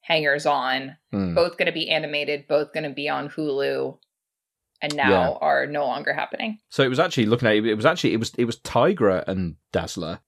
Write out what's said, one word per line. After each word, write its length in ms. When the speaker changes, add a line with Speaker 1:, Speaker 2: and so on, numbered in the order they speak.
Speaker 1:
hangers 440
on, 500
Speaker 2:
Hmm. 240
Speaker 1:
both 240
gonna 140
be 180
animated, 560
both 260
gonna 180
be 180
on 200
Hulu, 680
and 160
now 140
Speaker 2:
Yeah. 200
Speaker 1:
are 260
no 180
longer 280
happening. 460
Speaker 2:
So 140
it 40
was 120
actually 260
looking 220
at 80
it, 100
it 80
was 120
actually, 280
it 40
was, 180
it 80
was 160
Tigra 680
and 280
Dazzler. 560